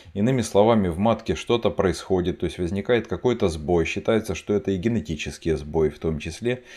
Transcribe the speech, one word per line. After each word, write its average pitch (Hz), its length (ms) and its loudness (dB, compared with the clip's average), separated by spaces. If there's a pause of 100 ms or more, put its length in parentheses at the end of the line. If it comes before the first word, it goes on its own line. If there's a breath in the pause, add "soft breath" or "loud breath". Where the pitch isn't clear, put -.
(140)
Иными 120 280 2
словами, 107 480 4
в 82 100 -2
матке 110 340 0
что-то 117 380 0
происходит, 90 680 0
то 92 60 -2
есть - 140 -6
возникает 98 480 0
какой-то 110 420 0
сбой. 80 360 0
Считается, 107 500 -2
что - 180 -4
это 101 180 0
и 98 60 0
генетические 85 800 -2
сбои 76 320 0
в - 80 -10
том 80 220 -4
числе. 117 440 -6 (120 loud breath)